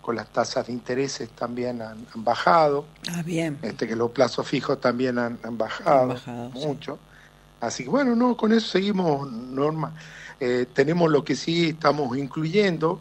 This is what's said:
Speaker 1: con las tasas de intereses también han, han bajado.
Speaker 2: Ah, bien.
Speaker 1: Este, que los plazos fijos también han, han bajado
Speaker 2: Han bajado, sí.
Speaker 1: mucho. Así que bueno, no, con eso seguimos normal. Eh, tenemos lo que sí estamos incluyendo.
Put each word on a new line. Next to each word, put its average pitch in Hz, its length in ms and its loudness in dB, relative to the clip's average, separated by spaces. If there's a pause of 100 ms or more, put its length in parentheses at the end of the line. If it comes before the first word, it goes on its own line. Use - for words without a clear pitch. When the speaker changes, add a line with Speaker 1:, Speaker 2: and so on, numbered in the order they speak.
Speaker 1:
con 117 160 -4
las 107 160 -8
tasas 117 360 0
de 117 40 -8
intereses 123 580 -4
también 120 520 -6
han, 110 320 -14
han 113 100 -10
bajado. 147 640 4 (240)
Speaker 2:
Ah, 175 120 -6
bien. 165 400 -4
Speaker 1:
Este, 113 240 -4
que 110 100 -4
los 117 160 0
plazos 127 340 0
fijos 135 340 -2
también 123 380 0
han, 120 240 -4
han 117 160 -8
bajado 131 440 2
Speaker 2:
Han 127 60 2
bajado, 123 460 -8
sí. 127 120 -10
Speaker 1:
mucho. 139 320 -6 (640)
Así 117 240 -4
que 127 60 -6
bueno, 247 260 2
no, 240 200 4
con 220 160 2
eso 226 160 4
seguimos 180 600 0
normal. 135 640 -2 (480)
Eh, 123 320 0
tenemos 160 380 4
lo 139 140 4
que 147 120 0
sí 165 340 0
estamos 143 460 0
incluyendo. 160 840 0